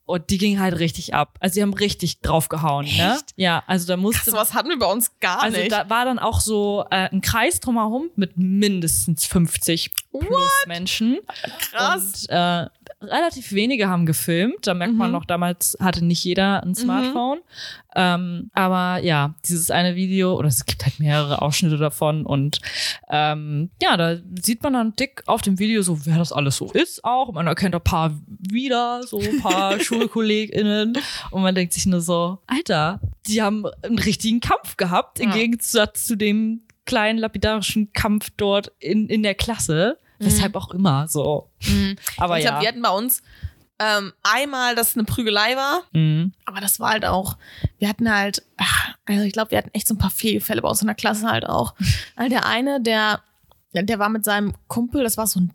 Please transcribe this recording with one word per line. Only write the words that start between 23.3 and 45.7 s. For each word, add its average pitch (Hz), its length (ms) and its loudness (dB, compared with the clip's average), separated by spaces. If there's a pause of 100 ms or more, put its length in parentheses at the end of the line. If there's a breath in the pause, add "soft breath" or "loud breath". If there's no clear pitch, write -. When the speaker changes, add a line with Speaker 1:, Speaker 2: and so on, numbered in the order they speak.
Speaker 1:
ja, 330 160 4
da 170 200 0 (240)
sieht 233 220 -2
man 285 100 0
dann 226 220 0
dick - 320 -6
auf 220 140 2
dem 190 180 2
Video 214 220 2
so, 160 240 0
wer 160 120 4
das 170 140 0
alles 139 260 0
so - 140 -8
ist - 320 0
auch. 254 300 0
Man 165 140 -2
erkennt 175 280 0
ein 165 60 -2
paar 160 300 2 (160)
wieder, 240 800 -2
so 214 140 -6
ein 214 220 0
paar 196 380 2
Speaker 2:
<laughs> - 0 -
Speaker 1:
SchulkollegInnen. 214 1160 0 (340 loud breath)
Und 190 100 -2
man 185 140 2
denkt 180 180 0
sich - 120 -2
nur 180 160 2
so, 175 460 0
Alter, 196 540 0 (260)
die 214 140 0
haben 208 240 0 (180)
einen 226 160 0
richtigen 220 400 0
Kampf - 380 -2
gehabt, 185 420 0
im 233 100 2
Speaker 2:
Ja. 190 60 2
Speaker 1:
Gegensatz 226 720 0
zu 233 80 0
dem 220 460 0 (240)
kleinen 226 340 0
lapidarischen 214 720 -2
Kampf 214 440 -2
dort 202 420 0
in, 208 300 0
in 214 140 2
der 202 120 0
Klasse. 208 600 0 (220 soft breath)
Speaker 2:
Mhm. 208 60 -4
Speaker 1:
Weshalb 208 300 4
auch 190 160 -8
immer 160 380 2
so. 147 400 -2 (160)
Speaker 2:
Mhm. 196 300 2 (220 loud breath)
Speaker 1:
Aber 170 200 0
Speaker 2:
Ich 151 80 0
glaub, 135 100 2
Speaker 1:
ja. 147 60 0
Speaker 2:
wir 214 80 2
hatten 240 120 -6
bei 226 80 2
uns, 214 320 0 (580 loud breath)
ähm, 208 340 0 (100)
einmal, 247 500 0
dass 233 180 0
es - 40 -2
eine 226 80 2
Prügelei 220 540 0
war. 285 240 -2 (100)